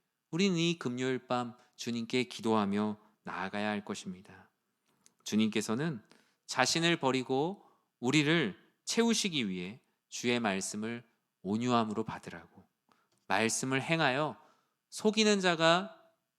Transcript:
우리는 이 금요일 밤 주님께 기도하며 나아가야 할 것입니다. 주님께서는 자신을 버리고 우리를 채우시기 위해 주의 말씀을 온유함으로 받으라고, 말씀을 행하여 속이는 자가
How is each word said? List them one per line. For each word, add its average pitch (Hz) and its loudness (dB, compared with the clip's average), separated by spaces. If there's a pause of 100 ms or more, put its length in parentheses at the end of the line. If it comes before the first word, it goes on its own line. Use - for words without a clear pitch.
(320)
우리는 180 2
이 170 2
금요일 127 -2
밤 123 -2 (220)
주님께 117 -2
기도하며 104 0 (260)
나아가야 95 -6
할 104 -4
것입니다. 95 -12 (720)
주님께서는 110 0 (440)
자신을 165 2
버리고 131 -2 (360)
우리를 139 2 (280)
채우시기 208 2
위해 92 -8 (280)
주의 120 0
말씀을 110 -4 (400)
온유함으로 110 0
받으라고, - -14 (640)
말씀을 113 0
행하여 147 0 (540)
속이는 214 2
자가 175 2 (440)